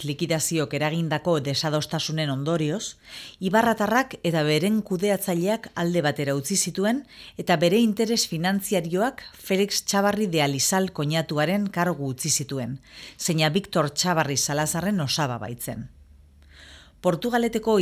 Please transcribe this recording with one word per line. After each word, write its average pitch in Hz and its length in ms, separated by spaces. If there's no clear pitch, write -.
likidaziok 151 680
eragindako 156 680
desadostasunen 151 880
ondorioz, 156 640
ibarratarrak 226 800
eta 165 220
beren 180 420
kudeatzaileak 190 800
alde 175 240
batera 143 280
utzi 143 220
zituen 208 460
eta 180 240
bere 175 240
interes 220 460
finantziarioak 185 880
Felix 196 480
Txabarri 202 480
de 160 100
Alizal 143 540
koinatuaren 160 720
kargu 170 400
utzi 131 220
zituen, 131 480
zeina 156 320
Victor 160 380
Txabarri 156 500
Salazarren 160 640
osaba 127 340
baitzen. 120 520
Portugaleteko 226 760